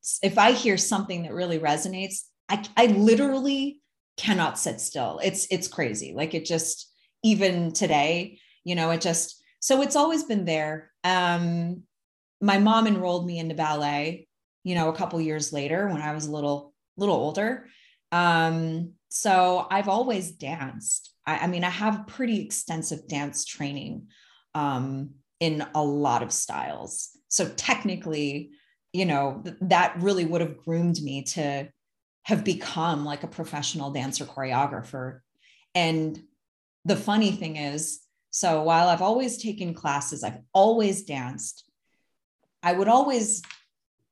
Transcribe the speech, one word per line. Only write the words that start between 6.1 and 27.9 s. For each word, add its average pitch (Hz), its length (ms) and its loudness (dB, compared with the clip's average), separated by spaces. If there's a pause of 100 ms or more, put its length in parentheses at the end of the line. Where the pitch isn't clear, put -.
Like, 156 200 -4
it 160 120 -4
just, - 440 -4 (360)
even 180 460 4
today, 165 680 0 (260)
you 180 100 -2
know, 165 160 0
it 165 100 0
just, - 400 -2 (200)
so 269 200 4
it's 285 140 0
always 311 300 2
been 208 200 0
there. 156 460 -2 (140)
Um, 175 800 0 (580)
my 202 160 4
mom 220 280 6
enrolled 180 400 0
me 170 140 -4
into 160 160 -4
ballet, 151 720 -2 (380)
you 180 100 -2
know, 160 140 2
a 160 60 -2
couple 170 260 -2
years 156 320 -2
later 156 340 -2
when 156 140 -2
I 151 120 -4
was 151 140 -6
a 147 40 -6
little, 143 420 -4 (240)
little 196 180 2
older. 185 520 -2 (440)
Um, 165 840 0 (140)
so 180 640 2
I've 202 160 0
always 202 460 0
danced. - 800 -6 (120)
I, 156 140 -2
I 175 80 0
mean, 175 160 -2
I 180 60 2
have 208 380 -2
pretty 233 360 -2
extensive - 640 -6
dance 143 380 -6
training, - 640 -8 (480)
um, 135 560 -4 (280)
in 156 260 -2 (100)
a 151 80 2
lot 143 400 2
of - 80 -6
styles. - 800 -6 (200)
So 175 200 0
technically, 160 1000 -4 (420)